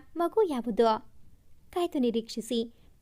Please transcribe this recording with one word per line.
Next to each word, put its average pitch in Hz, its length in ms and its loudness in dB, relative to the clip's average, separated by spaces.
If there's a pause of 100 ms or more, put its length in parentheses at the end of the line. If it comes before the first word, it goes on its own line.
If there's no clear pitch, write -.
(160)
ಮಗು 339 280 2
ಯಾವುದು? 233 440 2 (880)
ಕಾಯ್ದು 349 260 -2
ನಿರೀಕ್ಷಿಸಿ. 233 760 -2 (280)